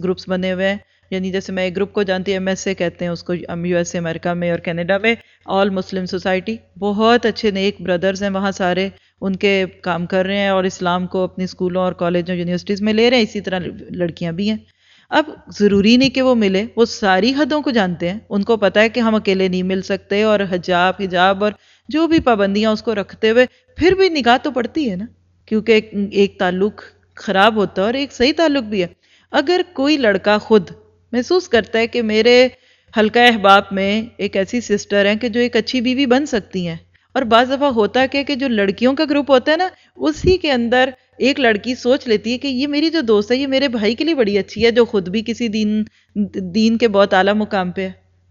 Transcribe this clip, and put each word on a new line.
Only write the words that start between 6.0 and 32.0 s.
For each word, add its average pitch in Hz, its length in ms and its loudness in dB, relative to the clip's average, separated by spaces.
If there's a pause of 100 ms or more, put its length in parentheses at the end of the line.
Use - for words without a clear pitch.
سوسائٹی، 190 500 -4 (220)
بہت 220 480 2
اچھے 214 240 -2
نیک 196 300 -2
brothers 185 420 -2
ہیں 202 80 -2
وہاں 190 200 -2
سارے، 185 380 -2 (320)
ان 190 160 -4
کے 196 280 2 (160)
کام 175 260 -4
کر 185 180 0
رہے 196 120 -4
ہیں 196 120 0
اور 190 160 2
اسلام 180 420 -2
کو 185 160 -4
اپنے 185 220 -6
اسکولوں 180 380 -4
اور 185 100 0
کالجوں، 175 440 -2
یونیورسٹیز 175 460 -4
میں 214 100 0
لے 226 180 4
رہے 262 60 2
ہیں، 220 80 2
اسی 208 160 -6
طرح 185 180 -4 (320)
لڑکیاں 170 420 -4
بھی 202 180 -4
ہیں۔ 214 80 -4 (520)
اب 294 140 2 (340)
ضروری 208 380 4
نہیں 262 120 4
کہ 262 140 -2
وہ 254 120 2
ملے، 202 300 0 (120)
وہ 233 80 4
ساری 208 500 0
حدوں 302 280 0
کو 302 80 -4
جانتے 180 400 -2
ہیں، 208 80 -8 (100)
ان 202 140 -2
کو 226 140 0
پتہ 202 220 0
ہے 220 100 4
کہ 233 120 -4
ہم 226 140 2
اکیلے 190 340 0
نہیں 185 140 -2
مل 185 200 -2
سکتے، 202 400 -4
اور 214 180 2 (100)
حجاب، 180 500 0
حجاب 190 440 0
اور 208 80 0 (360)
جو 302 180 0
بھی 320 140 2
پابندیاں 208 500 0
اس 214 120 -2
کو 226 120 -4
رکھتے 208 360 -2
ہوئے، 247 160 4 (300)
پھر 349 160 4
بھی 381 160 4
نگاہ 254 340 2
تو 302 80 -2
پڑتی 254 400 -4
ہے 180 60 -4
نا، 196 80 -8 (420)
کیونکہ 220 260 0
ایک، 214 220 2 (160)
ایک 196 280 2
تعلق 190 440 -2 (320)
خراب 208 420 2
ہوتا 190 260 -2
ہے 202 40 0
اور 240 80 0
ایک 269 180 -4
صحیح 262 240 2
تعلق 294 260 2
بھی 208 200 -4
ہے۔ 175 40 -4 (440)
اگر 302 300 2 (120)
کوئی 294 240 0
لڑکا 208 420 2
خود 208 320 2 (420)
محسوس 349 360 0
کرتا 240 300 0
ہے 226 80 0
کہ 240 160 -4